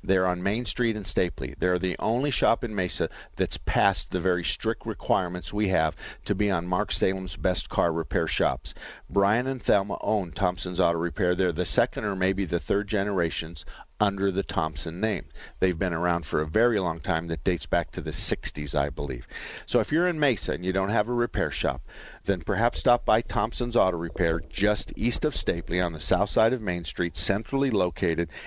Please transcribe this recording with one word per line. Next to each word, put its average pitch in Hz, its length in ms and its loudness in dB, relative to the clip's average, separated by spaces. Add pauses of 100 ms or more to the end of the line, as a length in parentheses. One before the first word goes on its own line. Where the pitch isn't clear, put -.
They're 92 240 4
on 90 160 2
Main 110 240 0
Street 113 300 0
in 104 60 -6
Stapley. 90 560 0
They're 90 200 2
the 90 200 0
only 123 320 0
shop 117 320 2
in 110 120 -4
Mesa 90 340 0 (280)
that's - 200 0
passed - 540 2
the 90 100 -2
very 87 240 2
strict - 400 -2
requirements 92 720 -2
we 104 140 2
have 80 280 2 (300)
to 101 80 0
be 101 160 0
on 87 160 0
Mark 92 260 0
Salem's 95 440 0
best - 340 0
car 87 200 2
repair 82 360 0
shops. - 480 -2 (340)
Brian 101 380 2
and 131 160 -4
Thelma 101 400 2
own 101 300 0
Thompson's 90 480 0
Auto 85 180 4
Repair. 87 360 2
They're 90 180 2
the 90 120 0
second 120 400 0
or 104 100 0
maybe 95 300 0
the 85 140 0
third 101 280 0
generations 95 760 -2 (360)
under 98 320 2
the 95 100 0
Thompson 80 580 -4
name. 107 240 0 (360)
They've 90 180 2
been 90 140 -2
around 85 340 0
for 78 140 0
a 78 60 0
very 107 340 2
long 85 180 -2
time 85 300 -2
that 82 160 -4
dates 90 200 0
back 85 280 -2
to - 80 -4
the 76 120 -4
sixties, - 640 -2
I 71 160 2
believe. 71 380 -6 (380)
So - 120 2
if 110 140 2
you're 175 160 2
in 165 100 -2
Mesa 135 340 0
and 85 140 -2
you 92 60 0
don't 95 180 2
have 107 180 2
a 120 40 -2
repair 120 400 0
shop, 65 280 -2 (440)
then 92 160 0
perhaps 110 400 0
stop 120 240 4
by 110 160 4
Thompson's 117 560 -2
Auto 92 200 4
Repair 82 440 0
just - 560 0
east 117 280 0
of 151 100 0
Stapley 90 480 0
on 85 100 0
the 78 80 -8
south 95 280 2
side 117 240 4
of 123 80 -2
Main 87 240 -2
Street, 87 320 -2
centrally 135 540 0
located, 87 600 0 (160)